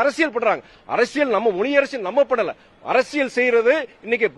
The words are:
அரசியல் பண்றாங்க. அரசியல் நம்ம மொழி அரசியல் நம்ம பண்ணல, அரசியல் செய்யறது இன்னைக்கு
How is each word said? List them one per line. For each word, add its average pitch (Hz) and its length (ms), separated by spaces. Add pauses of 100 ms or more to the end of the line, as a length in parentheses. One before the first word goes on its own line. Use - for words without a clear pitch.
அரசியல் 285 320
பண்றாங்க. 214 280 (320)
அரசியல் 247 420
நம்ம 208 220
மொழி 262 220
அரசியல் 247 280
நம்ம 262 220
பண்ணல, 208 220 (400)
அரசியல் 262 440
செய்யறது 240 360 (320)
இன்னைக்கு 226 320